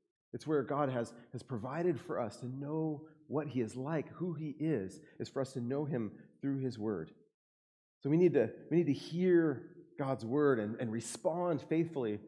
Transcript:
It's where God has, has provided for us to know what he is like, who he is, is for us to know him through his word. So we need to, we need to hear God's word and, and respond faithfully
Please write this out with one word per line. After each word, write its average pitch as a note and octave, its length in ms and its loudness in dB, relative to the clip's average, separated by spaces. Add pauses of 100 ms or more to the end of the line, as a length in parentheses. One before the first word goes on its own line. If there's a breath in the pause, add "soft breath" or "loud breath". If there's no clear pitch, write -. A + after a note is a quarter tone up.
(340)
It's A#2+ 120 -10
where D3 160 4
God C3+ 280 2
has, A#2+ 240 -2 (180 loud breath)
has A#2+ 120 -10
provided C3+ 540 0
for - 220 -4
us G#2+ 180 -4
to B2+ 100 -8
know D3 560 -4 (240 loud breath)
what C#3+ 200 -2
he B2+ 140 0
is A2 160 -4
like, C#3+ 320 -2
who F3 240 -4
he D3+ 260 -4
is, C3 400 0 (180 loud breath)
is A2+ 120 -6
for C#3 120 -2
us B2+ 120 -4
to B2+ 80 -4
know C3+ 240 -2
him A#2+ 260 -2 (300 loud breath)
through C#3 160 -2
his B2+ 200 -2
word. G#2 340 -2 (880)
So C#3 80 -2
we D#3 80 6
need E3+ 160 6
to, C3 160 6 (200)
we D#3 80 2
need E3+ 100 4
to C#3 60 2
hear E3 720 4 (340)
God's C3+ 280 -2
word C3+ 340 4
and, G#2+ 220 -2
and A2+ 100 -2
respond D#3+ 800 -2
faithfully D3 580 0